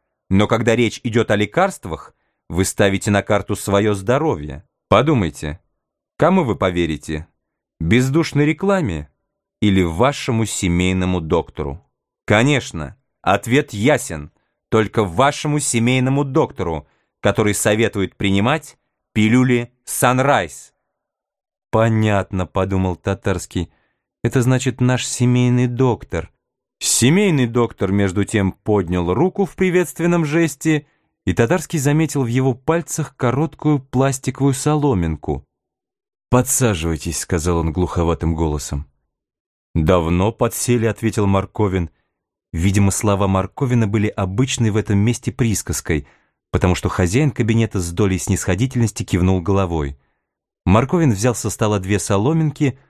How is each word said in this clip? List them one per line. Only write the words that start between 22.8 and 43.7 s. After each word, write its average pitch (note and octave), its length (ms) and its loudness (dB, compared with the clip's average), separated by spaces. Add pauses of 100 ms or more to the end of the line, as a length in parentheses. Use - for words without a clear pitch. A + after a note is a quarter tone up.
Татарский, F#2+ 760 -4 (500)
«это A#2+ 200 0
значит B2+ 400 0
наш B2 240 0
семейный B2 600 2
доктор». A#2+ 640 -2 (500)
Семейный D3+ 640 2
доктор, A#2 460 -2
между G2+ 340 0
тем, G2 260 0
поднял F2+ 640 0
руку F3+ 320 0
в - 100 -18
приветственном F3 680 0
жесте, D#3 600 -2 (380)
и F#2 80 0
Татарский E3+ 460 0
заметил C#3+ 460 0
в - 20 -2
его C3 260 0
пальцах - 640 -4
короткую B2+ 640 -2
пластиковую C3+ 720 -2
соломинку. G2+ 920 -2 (840)
«Подсаживайтесь», E2+ 920 0
сказал E2+ 360 -2
он D#2+ 160 0
глуховатым E2+ 640 0
голосом. D2 520 -4 (880)
«Давно F2+ 560 2
подсели», A#2 540 -2
ответил G#2+ 420 -2
Марковин. F#2+ 640 0 (640)
Видимо, G2 400 2
слова G2+ 380 0
Марковина A2+ 580 0